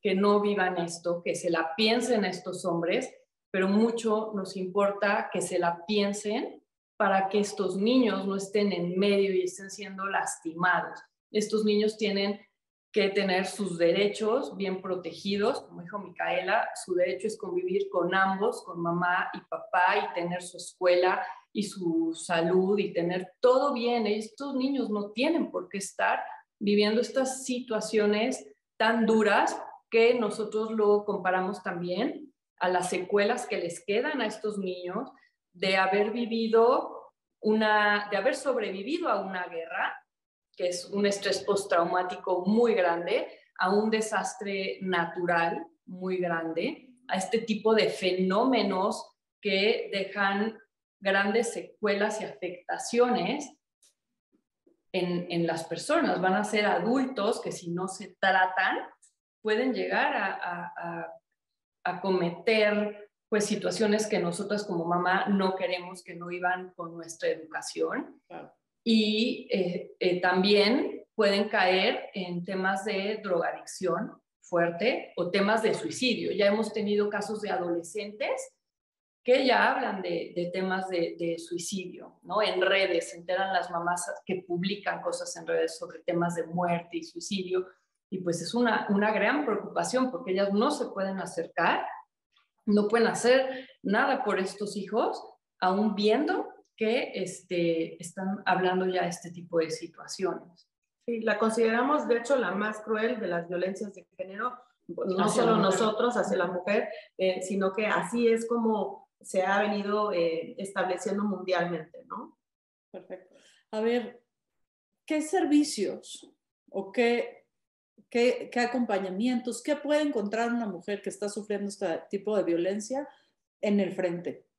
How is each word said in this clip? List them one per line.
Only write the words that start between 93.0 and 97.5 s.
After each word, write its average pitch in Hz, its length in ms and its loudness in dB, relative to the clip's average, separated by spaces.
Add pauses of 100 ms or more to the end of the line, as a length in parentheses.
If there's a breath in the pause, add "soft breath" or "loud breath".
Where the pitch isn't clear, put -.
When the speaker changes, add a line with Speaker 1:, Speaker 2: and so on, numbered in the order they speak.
Speaker 1:
hacer 254 600 2 (140)
nada 254 420 2
por 196 140 0
estos 190 400 -4
hijos, 233 440 -2 (380)
aún 196 340 2
viendo 240 540 2 (260)
que, 220 400 0
este, 170 840 -2